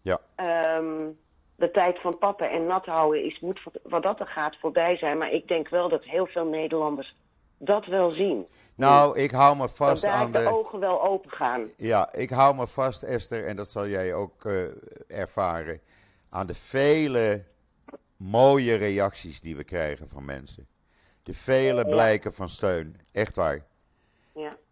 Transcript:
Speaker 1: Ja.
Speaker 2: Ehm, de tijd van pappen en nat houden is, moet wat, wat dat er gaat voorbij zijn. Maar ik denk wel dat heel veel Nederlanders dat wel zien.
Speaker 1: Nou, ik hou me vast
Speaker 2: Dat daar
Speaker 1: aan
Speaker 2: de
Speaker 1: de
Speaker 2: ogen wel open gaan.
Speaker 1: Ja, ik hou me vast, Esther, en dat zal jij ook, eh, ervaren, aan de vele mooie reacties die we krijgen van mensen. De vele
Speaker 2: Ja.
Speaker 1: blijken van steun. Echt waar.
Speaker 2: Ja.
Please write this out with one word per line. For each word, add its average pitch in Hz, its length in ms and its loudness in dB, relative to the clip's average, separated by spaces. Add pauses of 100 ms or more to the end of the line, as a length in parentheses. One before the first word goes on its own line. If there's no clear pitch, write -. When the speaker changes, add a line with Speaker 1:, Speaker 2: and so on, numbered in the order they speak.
Speaker 1:
Ja. 92 180 0 (160)
Speaker 2:
Ehm, 160 720 -2 (460)
de 170 160 0
tijd 180 300 2
van 170 160 -4
pappen 196 320 -2
en 165 160 -2
nat 185 200 -2
houden 156 400 2
is, - 140 -8
moet 185 240 -8
wat, - 200 -16
wat 170 200 -2
dat 208 160 -2
er 196 80 -6
gaat 156 320 -6
voorbij 170 380 0
zijn. 156 200 -2
Maar 160 140 -2
ik 160 160 -2
denk 160 220 -2
wel 175 200 0
dat 156 140 -2
heel 175 220 -2
veel 170 200 -4
Nederlanders 156 720 -4 (420)
dat 208 280 0
wel 180 260 2
zien. 156 360 -2 (280)
Speaker 1:
Nou, 143 440 6
ik 131 120 0
hou 139 260 6
me 131 120 -4
vast 139 320 2
Speaker 2:
Dat 202 100 0
daar - 80 0
Speaker 1:
aan - 120 0
Speaker 2:
de - 120 2
Speaker 1:
de 208 60 4
Speaker 2:
ogen 220 300 -2
wel 185 240 2
open 190 280 -2
gaan. 120 460 -4
Speaker 1:
Ja, 110 360 0
ik 123 160 -4
hou 135 260 6
me 123 120 -4
vast, - 360 -4
Esther, 117 420 -6
en 98 100 -6
dat 101 120 -10
zal 101 200 -6
jij 92 260 -2
ook, 92 320 -8
eh, 98 180 -2 (440)
ervaren, 85 760 -4 (480)
aan 95 180 -6
de 107 80 -8
vele 131 880 2 (760)
mooie 120 580 4
reacties 98 680 -2
die 80 140 -10
we 71 80 -12
krijgen 76 460 -6
van 71 160 -16
mensen. 69 420 -14 (560)
De 123 100 -12
vele 131 500 2
Speaker 2:
Ja. 104 60 -2
Speaker 1:
blijken 110 440 2
van 92 160 -10
steun. 85 460 -4 (160)
Echt 107 240 -4
waar. 76 300 -2 (680)
Speaker 2:
Ja. 151 220 -12 (140)